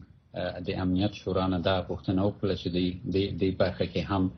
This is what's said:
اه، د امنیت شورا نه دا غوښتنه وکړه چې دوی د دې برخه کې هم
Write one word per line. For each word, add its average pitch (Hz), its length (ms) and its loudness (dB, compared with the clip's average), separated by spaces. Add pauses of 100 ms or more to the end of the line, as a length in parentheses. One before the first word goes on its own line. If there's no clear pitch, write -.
(340)
اه، 90 260 -4
د 92 100 -6
امنیت 92 440 2
شورا 92 320 0
نه 92 140 2
دا 92 280 2
غوښتنه 92 340 0
وکړه 101 340 0
چې - 120 -4
دوی 90 220 0 (140)
د 90 120 0 (240)
دې 95 180 2
برخه 90 280 2
کې 87 240 -2
هم 95 280 2